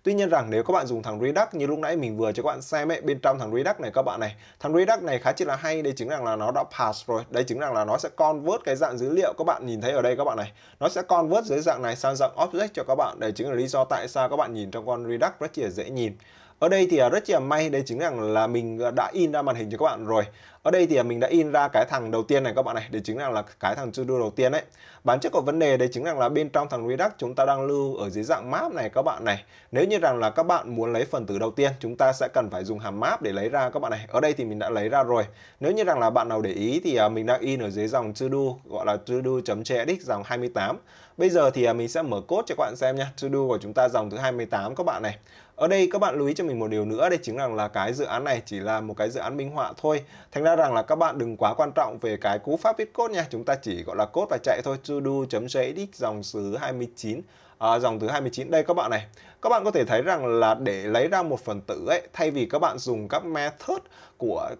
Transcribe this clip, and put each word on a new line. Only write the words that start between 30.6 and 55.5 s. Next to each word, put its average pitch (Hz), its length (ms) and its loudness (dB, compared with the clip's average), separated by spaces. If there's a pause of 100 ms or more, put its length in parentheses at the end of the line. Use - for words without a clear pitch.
muốn 113 180 -2
lấy 117 120 0
phần 127 200 -4
tử 98 140 -4
đầu 113 120 -2
tiên, 139 280 2
chúng 120 180 -8
ta 131 160 4
sẽ 131 200 -2
cần 117 160 2
phải 92 140 -6
dùng 104 160 -4
hàm 104 200 -6
map 170 220 0
để 107 100 -2
lấy 98 180 -2
ra 131 200 0
các 147 100 -4
bạn 123 120 -2
này. 110 160 -6
Ở 120 120 0
đây 151 140 4
thì 143 120 -4
mình 107 140 -6
đã 104 100 -2
lấy 110 200 0
ra 135 140 4
rồi. 117 220 2 (340)
Nếu 151 120 0
như 214 120 2
rằng 160 160 2
là 113 100 4
bạn 117 200 2
nào 110 120 0
để 98 100 -2
ý 113 320 0
thì, 156 120 0
à, 107 140 6
mình 110 160 -2
đang 123 160 2
in 135 180 -2
ở 107 100 -4
dưới 104 180 -2
dòng 113 260 -2
to 131 180 -4
do, 135 220 0 (160)
gọi 98 160 -6
là 104 120 2
to 104 160 -6 (120)
do 127 60 0 (140)
chấm 107 180 -4
J 120 220 -2
S 180 160 -2
X 151 40 -18
dòng 104 200 -4
hai 123 120 -4
mươi 123 160 -4
tám. 101 240 -2 (400)
Bây 180 120 4
giờ 160 200 6
thì, 127 140 2
à, 117 100 6
mình 117 140 -2
sẽ 165 140 -2
mở 110 260 -2
code 208 180 0
cho 156 120 -6
các 156 60 2
bạn 120 120 -4
xem 131 200 0
nha. 135 160 -4 (100)
To 139 60 -4
do 139 200 0
của 117 140 2
chúng 104 120 -10
ta 127 160 4
dòng 110 200 0
thứ 104 80 -6
hai 131 140 0
mươi 120 140 -2
tám 107 300 -2
các 175 100 -2
bạn 101 180 -2
này. - 140 -4 (380)
Ở 151 120 2
đây 185 240 4
các 202 80 0
bạn 180 180 2
lưu 143 100 2
ý 147 60 0
cho 175 100 -4
mình 135 160 -2
một 110 80 0
điều 107 180 0
nữa, 117 240 2
đây 175 140 2
chính 113 140 -6
là, 135 100 -2
là 107 200 -2
cái 104 260 -2
dự 139 120 -4
án 123 180 -4
này 127 220 0
chỉ 101 140 -8
là 110 220 -2
một 107 160 -8
cái 107 120 0
dự 127 100 -8
án 127 180 -6
minh 139 140 -6
họa 143 260 -4
thôi. 151 260 0 (280)
Thành 147 120 -2
ra 165 120 6
rằng 147 180 4
là 113 80 2
các 156 140 0
bạn 160 220 2
đừng 117 200 -4
quá 110 160 2
quan 143 180 0
trọng 113 300 0
về 107 160 -2
cái 104 220 0
cú 147 180 -2
pháp 220 200 2
viết 214 160 -4
code 233 200 -2
nha. 170 160 -2
Chúng 117 140 -8
ta 139 120 0
chỉ 92 280 -6
gọi 85 120 -8
là 104 100 2
code 185 240 -2
và 135 140 0
chạy 127 200 2
thôi. 135 140 -4 (100)
To 143 60 -4 (120)
do 139 240 0
chấm 117 160 -2
J 127 300 0